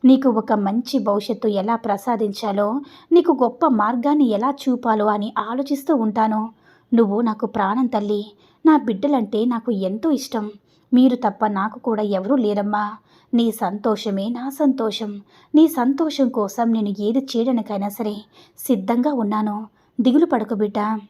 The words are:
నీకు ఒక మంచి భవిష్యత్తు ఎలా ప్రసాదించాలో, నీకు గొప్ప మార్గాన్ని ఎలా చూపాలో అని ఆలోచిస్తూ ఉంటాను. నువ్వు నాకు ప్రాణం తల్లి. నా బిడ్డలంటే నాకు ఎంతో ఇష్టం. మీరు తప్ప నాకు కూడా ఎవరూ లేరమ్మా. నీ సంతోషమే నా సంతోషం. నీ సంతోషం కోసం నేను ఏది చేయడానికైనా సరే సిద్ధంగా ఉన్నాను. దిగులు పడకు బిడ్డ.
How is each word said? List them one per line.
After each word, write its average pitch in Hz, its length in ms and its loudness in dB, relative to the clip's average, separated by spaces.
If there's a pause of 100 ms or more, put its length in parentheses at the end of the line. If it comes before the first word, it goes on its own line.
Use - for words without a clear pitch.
నీకు 262 240 6
ఒక 220 240 0
మంచి 214 460 -2
భవిష్యత్తు 208 500 -2
ఎలా 208 280 -2
ప్రసాదించాలో, 208 1040 -2 (320)
నీకు 339 200 4
గొప్ప 247 340 0
మార్గాన్ని 254 580 2
ఎలా 233 300 0 (140)
చూపాలో 233 380 0
అని 208 320 -2
ఆలోచిస్తూ 269 580 -2
ఉంటాను. 220 540 0 (440)
నువ్వు 220 260 4
నాకు 226 260 -2
ప్రాణం 220 400 0
తల్లి. 208 460 -2 (340)
నా 311 100 8
బిడ్డలంటే 233 680 0
నాకు 240 280 -2
ఎంతో 196 380 -2
ఇష్టం. 233 400 -4 (440)
మీరు 254 220 6
తప్ప 220 300 -2
నాకు 208 320 -4
కూడా 220 240 -2
ఎవరూ 202 340 0
లేరమ్మా. 208 560 0 (420)
నీ 233 160 2
సంతోషమే 208 760 -4
నా 240 200 -8
సంతోషం. 226 720 -2 (340)
నీ 311 140 8
సంతోషం 277 600 0
కోసం 233 440 -2
నేను 220 160 0
ఏది 208 380 -2 (100)
చేయడానికైనా 226 520 -2
సరే 208 280 -6 (420)
సిద్ధంగా 233 540 0
ఉన్నాను. 214 540 -2 (340)
దిగులు 262 260 4
పడకు 233 280 -2
బిడ్డ. 214 440 -2 (120)